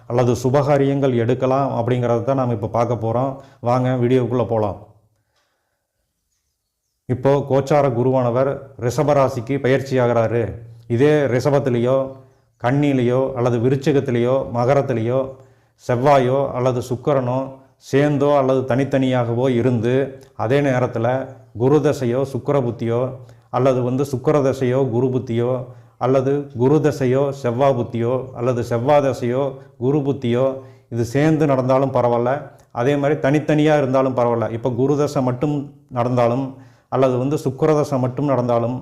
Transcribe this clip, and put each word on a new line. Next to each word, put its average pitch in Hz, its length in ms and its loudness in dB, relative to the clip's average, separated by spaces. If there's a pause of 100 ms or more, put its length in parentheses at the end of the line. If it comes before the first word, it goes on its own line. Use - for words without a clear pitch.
(100)
அல்லது 123 300 2
சுபகாரியங்கள் 139 840 2
எடுக்கலாம் 131 540 0
அப்படிங்கிறத 120 500 0
தான் 135 140 0
நாம் 120 160 -2
இப்ப 107 180 -6
பார்க்க 117 300 0
போறோம். 120 260 -2 (380)
வாங்க 127 320 2
வீடியோக்குள்ள 120 500 2
போலாம். 107 280 -2 (2250)
இப்போ 127 240 0 (180)
கோச்சார 139 380 2 (100)
குருவானவர் 127 520 0 (340)
ரிஷப 143 340 0
ராசிக்கு 127 440 0
பயிற்சியாகிறாரு. 120 800 2 (540)
இதே 147 160 4 (220)
ரிஷபத்திலேயோ 127 640 0 (640)
கன்னியிலேயோ 131 600 2 (180)
அல்லது 120 260 0
விருச்சிகத்திலேயோ 131 720 0 (200)
மகரத்திலேயோ 120 640 0 (640)
செவ்வாயோ 131 560 2 (180)
அல்லது 123 300 0
சுக்கிரனோ 127 500 -2 (540)
சேர்ந்தோ 143 380 2 (120)
அல்லது 131 180 2 (120)
தனித்தனியாகவோ 127 760 0 (120)
இருந்து, 120 360 0 (480)
அதே 131 240 2
நேரத்துல 120 380 -2 (560)
குரு 143 240 4
தசையோ 135 360 0 (120)
சுக்கிர 143 320 -2
புத்தியோ 117 340 -2 (560)
அல்லது 127 300 2
வந்து 127 240 -2
சுக்கிர 147 340 0
தசையோ 131 340 0 (140)
குரு 123 200 0
புத்தியோ 120 400 -2 (520)
அல்லது 135 280 2 (280)
குரு 135 240 4
தசையோ 139 360 0 (220)
செவ்வா 123 340 0
புத்தியோ 117 380 -2 (240)
அல்லது 120 220 -2 (100)
செவ்வா 123 340 2
தசையோ 127 380 -2 (400)
குரு 139 240 0
புத்தியோ 123 380 0 (480)
இது 117 200 -2
சேர்ந்து 151 380 2
நடந்தாலும் 131 440 2
பரவாயில்ல, 120 360 2 (500)
அதே 135 220 2
மாதிரி 143 220 0
தனித்தனியா 151 560 2
இருந்தாலும் 131 380 0
பரவாயில்ல. 117 380 0
இப்ப 123 240 -4
குரு 139 220 2
தசை 143 260 -2
மட்டும் 135 260 -2 (440)
நடந்தாலும் 123 460 0 (500)
அல்லது 131 260 2
வந்து 143 240 -2
சுக்கிர 143 340 0
தசை 147 240 -2
மட்டும் 127 300 -2
நடந்தாலும் 120 500 0